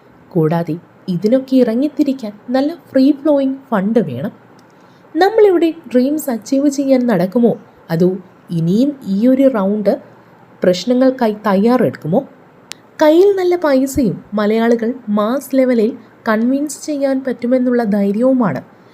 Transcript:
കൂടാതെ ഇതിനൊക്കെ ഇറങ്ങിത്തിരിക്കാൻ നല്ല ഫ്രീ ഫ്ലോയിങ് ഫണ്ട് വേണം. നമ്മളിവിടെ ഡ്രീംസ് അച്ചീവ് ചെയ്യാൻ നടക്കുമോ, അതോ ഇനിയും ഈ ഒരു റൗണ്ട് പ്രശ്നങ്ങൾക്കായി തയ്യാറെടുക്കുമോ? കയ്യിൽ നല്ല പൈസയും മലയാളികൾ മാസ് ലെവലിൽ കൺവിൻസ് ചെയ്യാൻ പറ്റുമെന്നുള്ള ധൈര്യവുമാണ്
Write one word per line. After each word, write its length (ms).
കൂടാതെ 460
ഇതിനൊക്കെ 480
ഇറങ്ങിത്തിരിക്കാൻ 800
നല്ല 220
ഫ്രീ 240
ഫ്ലോയിങ് 460
ഫണ്ട് 300
വേണം. 340
നമ്മളിവിടെ 540
ഡ്രീംസ് 420
അച്ചീവ് 400
ചെയ്യാൻ 380
നടക്കുമോ, 460
അതോ 200
ഇനിയും 400
ഈ 100
ഒരു 200
റൗണ്ട് 460
പ്രശ്നങ്ങൾക്കായി 760
തയ്യാറെടുക്കുമോ? 760
കയ്യിൽ 360
നല്ല 200
പൈസയും 640
മലയാളികൾ 560
മാസ് 460
ലെവലിൽ 360
കൺവിൻസ് 600
ചെയ്യാൻ 380
പറ്റുമെന്നുള്ള 600
ധൈര്യവുമാണ് 800